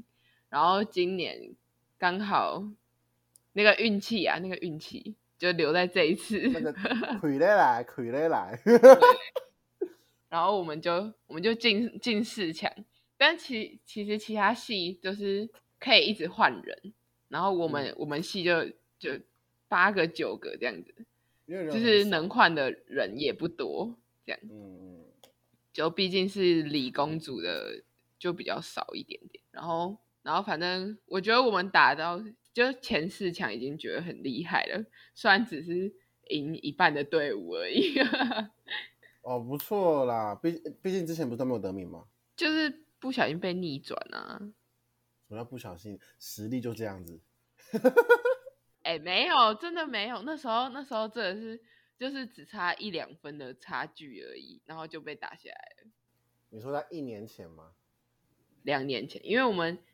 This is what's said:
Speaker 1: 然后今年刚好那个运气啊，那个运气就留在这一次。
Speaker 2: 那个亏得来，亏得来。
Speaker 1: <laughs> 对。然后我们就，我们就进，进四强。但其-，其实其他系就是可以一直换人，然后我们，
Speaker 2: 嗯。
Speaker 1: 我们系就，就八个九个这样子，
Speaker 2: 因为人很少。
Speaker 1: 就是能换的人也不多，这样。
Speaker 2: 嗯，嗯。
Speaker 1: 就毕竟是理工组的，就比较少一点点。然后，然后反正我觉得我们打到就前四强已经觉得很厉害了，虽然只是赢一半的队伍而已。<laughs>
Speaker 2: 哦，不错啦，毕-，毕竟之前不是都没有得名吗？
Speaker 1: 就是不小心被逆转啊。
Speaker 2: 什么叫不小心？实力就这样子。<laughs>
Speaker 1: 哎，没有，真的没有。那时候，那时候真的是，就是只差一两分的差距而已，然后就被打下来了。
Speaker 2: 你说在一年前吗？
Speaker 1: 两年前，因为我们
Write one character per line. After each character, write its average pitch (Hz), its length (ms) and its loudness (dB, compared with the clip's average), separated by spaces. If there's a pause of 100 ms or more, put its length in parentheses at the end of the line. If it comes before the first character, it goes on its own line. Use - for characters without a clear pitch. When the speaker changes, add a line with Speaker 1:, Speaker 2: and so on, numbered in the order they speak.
(480)
Speaker 1:
然 143 160 -2
后 190 180 4
今 185 340 -2
年 69 380 -8 (440)
刚 180 220 0
好 180 480 -2 (840)
那 202 100 0
个 208 120 8
运 208 260 2
气 208 240 -2
啊， - 160 0
那 185 80 -8
个 180 80 -6
运 156 220 -8
气 - 380 -14 (220)
就 180 140 0
留 160 200 2
在 180 140 2
这 180 180 2
一 165 100 4
次。 - 240 -6 (100)
Speaker 2:
那 247 120 0
个 240 120 -2 (480)
亏 143 180 0
得 196 180 6
来， 123 280 4
亏 117 260 -8
得 151 180 0
来。 110 320 -2
Speaker 1:
<laughs> - 40 -10
对。 233 140 10 (1500)
然 170 160 -2
后 202 140 2
我 180 60 -2
们 160 160 -6
就， 175 340 -2 (140)
我 143 60 -14
们 170 80 -6
就 220 120 2
进， 226 460 2
进 226 240 0
四 180 280 -6
强。 - 200 -6 (440)
但 320 220 2
其-， 220 480 -8
其 208 180 -8
实 208 140 -4
其 214 160 -10
他 208 180 2
系 190 420 -6
就 190 200 -8
是 202 340 -4 (300)
可 254 160 2
以 175 120 8
一 214 80 0
直 156 140 -6
换 185 240 2 (100)
人， - 300 -14 (360)
然 147 120 -4
后 196 120 0
我 170 160 0
们， 143 220 -2
Speaker 2:
嗯。 - 80 -10
Speaker 1:
我 135 60 -6
们 147 180 -4
系 190 200 -6
就， 165 220 2 (340)
就 156 120 -8 (580)
八 190 220 4
个 185 160 2
九 117 300 -4
个 - 200 -12
这 117 100 -6
样 117 160 -4
子， - 240 -20 (400)
Speaker 2:
因 170 100 -10
为 190 60 -6
人 151 100 -6
很 220 80 0
少。 233 60 2
Speaker 1:
就 226 60 6
是 208 140 8
能 175 220 0
换 202 260 4
的 135 160 0 (160)
人 117 320 -4
也 143 140 -2
不 170 160 -4
多， 160 480 -6 (280)
这 - 80 -10
样。 - 120 -10
Speaker 2:
嗯， 214 60 -18
嗯。 92 540 -20 (680)
Speaker 1:
就 165 180 0
毕 185 180 0
竟 190 200 0
是 180 340 2
理 147 280 -2
工 156 280 -2
组 135 220 -10
的， 62 420 -6 (360)
就 175 140 -4
比 175 120 -8
较 110 160 -4
少 - 340 -10
一 - 80 -10
点 - 260 -14
点。 - 220 -20
然 - 140 -16
后， 170 340 -4 (240)
然 151 120 -4
后 185 80 2
反 175 180 -2
正 185 460 -4
我 190 140 -2
觉 208 120 2
得 254 100 6
我 247 80 4
们 190 200 0
打 143 240 8
到 170 280 -4 (300)
就 254 220 2
前 180 340 -4
四 190 240 -6
强 156 200 -6
已 117 80 -8
经 143 180 -8
觉 87 160 -8
得 139 80 -6
很 175 200 -12
厉 135 220 -6
害 170 220 0
了， 220 180 -6 (300)
虽 226 160 0
然 202 140 6
只 151 180 -10
是 180 320 -4 (340)
赢 151 280 -4
一 143 160 -8
半 170 200 2
的 147 120 -2
队 147 300 -2
伍 87 180 -8
而 87 160 -4
已。 277 300 0
<laughs> - 1200 -4
Speaker 2:
哦， 123 180 -6
不 127 180 -8
错 165 460 0
啦， 110 360 -2
毕-， 165 120 -2 (280)
毕 190 120 -4
竟 185 120 -2
之 160 80 -6
前 160 160 -4
不 117 60 -6
是 - 20 -10
都 131 80 -4
没 127 80 -2
有 113 60 -2
得 95 140 -6
名 95 180 -10
吗？ 85 140 -18 (320)
Speaker 1:
就 320 120 -2
是 311 360 -2 (160)
不 254 100 -8
小 240 160 0
心 156 120 -4
被 180 140 -4
逆 175 240 -6
转 - 240 -10 (140)
啊。 - 240 -12 (880)
Speaker 2:
什 107 80 -18
么 - 20 -10
叫 117 80 -8
不 123 140 -16
小 95 180 -16
心？ 101 220 -16 (220)
实 - 260 -14
力 123 140 -4
就 117 120 -6
这 113 120 -8
样 95 200 -10
子。 82 160 -20 (380)
<laughs> - 1300 0
Speaker 1:
哎， 165 160 -2
没 185 260 0
有， 254 280 4
真 339 200 -10
的 339 100 -4
没 220 220 -6
有。 233 160 -8
那 302 140 -8
时 262 100 -12
候， 240 220 -2
那 262 160 -12
时 - 100 -14
候 220 140 -4
真 208 260 -6
的 214 60 -12
是， 226 200 -14 (380)
就 254 100 -6
是 269 160 -10
只 165 200 -20
差 180 300 -4
一 202 180 -10
两 139 240 -8
分 151 200 -16
的 131 160 -14
差 135 320 -8
距 135 380 -18
而 62 140 -16
已， 67 280 -20
然 160 140 -16
后 160 80 -12
就 160 140 -16
被 147 120 -14
打 - 220 -14
下 - 160 -20
来 - 320 -20
了。 220 80 -20 (600)
Speaker 2:
你 110 100 -18
说 131 120 -10
在 143 160 -6
一 170 120 -12
年 113 260 -12
前 92 240 -20
吗？ 80 220 -20 (920)
Speaker 1:
两 139 240 -4
年 131 220 -6
前， - 180 -16
因 208 100 -2
为 254 60 2
我 254 80 0
们 170 260 -2 (180)